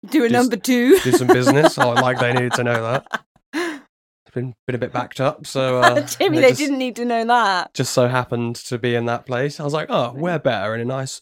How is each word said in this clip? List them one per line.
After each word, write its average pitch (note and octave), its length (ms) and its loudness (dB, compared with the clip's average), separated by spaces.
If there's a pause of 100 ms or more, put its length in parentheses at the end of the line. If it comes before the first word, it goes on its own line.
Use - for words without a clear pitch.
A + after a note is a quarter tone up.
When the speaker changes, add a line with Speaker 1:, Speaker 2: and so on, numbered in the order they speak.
(100)
Speaker 1:
Do A#3+ 140 2
a A#3 40 2
Speaker 2:
do A#3 60 2
s-, B3 80 4
Speaker 1:
number A#3+ 140 2
two. B3 440 4
Speaker 2:
do B2+ 120 0
some B2 160 2
business. B2 500 4
Oh, A#2+ 160 2
like B2+ 240 2
they B2 140 0
needed B2 220 0
to B2 100 0
know A#2+ 180 0
that. A#2+ 240 -4 (480)
Speaker 1:
<laughs> D#4 280 -6 (440)
Speaker 2:
It's - 80 -20
been, B2 200 -8 (120)
been B2+ 80 -6
a B2 40 -4
bit A#2+ 140 -6
backed - 280 -8
up, C#3+ 260 -4
so, C3 320 -2
Speaker 1:
<laughs> B2 40 2
Speaker 2:
uh, B2 240 4
Speaker 1:
Jimmy, - 320 0
Speaker 2:
it - 20 4
Speaker 1:
they C4 80 8
Speaker 2:
just, C3 100 2
Speaker 1:
didn't C4 200 -2
need B3+ 180 -4
to A#3+ 80 -6
know A#3 220 0
that. G#3+ 460 0
Speaker 2:
just - 200 -4
so B2 160 4
happened A#2+ 480 -2
to - 220 -8
be A#2+ 180 -2
in A#2 80 -2
that A#2 220 -4
place. C3 340 -4
I - 40 -10
was C#3+ 80 -4
like, D#3 180 -4
"Oh, C#3+ 220 0
where D#3 280 -4
better A2 340 -2
in A#2 60 -4
a A#2 40 -6
nice C3 380 -6